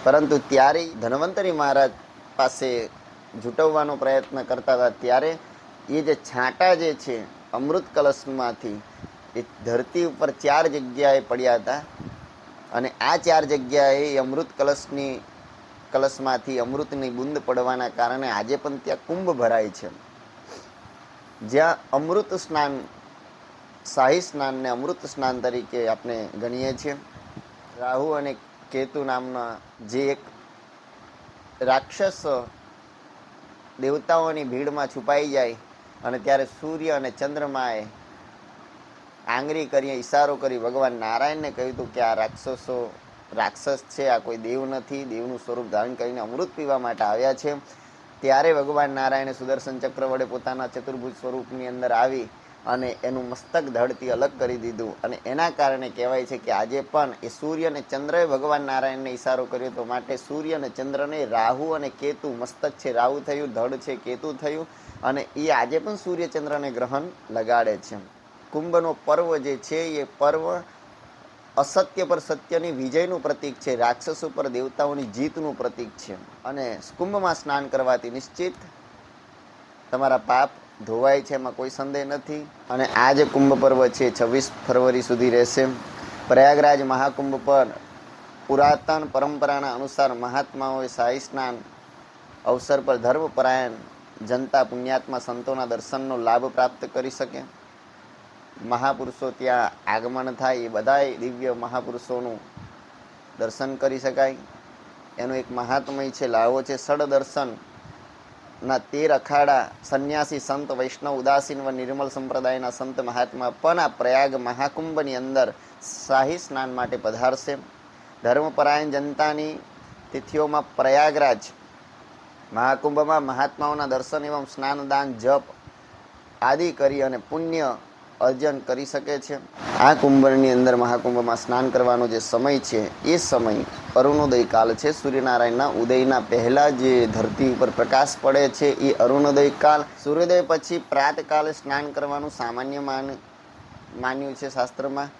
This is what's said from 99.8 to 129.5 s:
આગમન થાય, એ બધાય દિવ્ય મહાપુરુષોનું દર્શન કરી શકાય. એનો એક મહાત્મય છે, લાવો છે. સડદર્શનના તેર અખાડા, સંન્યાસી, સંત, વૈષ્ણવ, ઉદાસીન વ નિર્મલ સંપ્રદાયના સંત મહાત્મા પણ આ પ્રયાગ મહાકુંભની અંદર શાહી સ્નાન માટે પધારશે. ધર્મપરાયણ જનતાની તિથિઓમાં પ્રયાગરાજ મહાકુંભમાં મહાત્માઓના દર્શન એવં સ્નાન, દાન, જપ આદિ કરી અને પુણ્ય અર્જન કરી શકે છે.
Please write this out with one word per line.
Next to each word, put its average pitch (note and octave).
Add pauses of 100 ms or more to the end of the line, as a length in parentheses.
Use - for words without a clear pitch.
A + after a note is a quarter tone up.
આગમન B2+
થાય, C3
એ A#2
બધાય B2+
દિવ્ય B2
મહાપુરુષોનું A#2+ (1000)
દર્શન C3+
કરી C3
શકાય. C3+ (840)
એનો B2+
એક B2+
મહાત્મય C3+
છે, C3
લાવો A#2
છે. C3
સડદર્શનના -
તેર D3
અખાડા, C#3+ (140)
સંન્યાસી, C#3+
સંત, C#3
વૈષ્ણવ, C3
ઉદાસીન C#3
વ C3+
નિર્મલ C3
સંપ્રદાયના C3
સંત C3
મહાત્મા B2
પણ E3
આ D#3
પ્રયાગ C3
મહાકુંભની C#3
અંદર C3 (540)
શાહી C3+
સ્નાન C3
માટે B2
પધારશે. B2+ (680)
ધર્મપરાયણ D3
જનતાની D3+ (520)
તિથિઓમાં D3
પ્રયાગરાજ C#3 (1160)
મહાકુંભમાં D3
મહાત્માઓના C#3+
દર્શન C3+
એવં D3
સ્નાન, C#3
દાન, C#3
જપ B2+ (1000)
આદિ D3+
કરી C#3
અને C3
પુણ્ય D#3 (460)
અર્જન C3+
કરી B2+
શકે C#3+
છે. C#3 (420)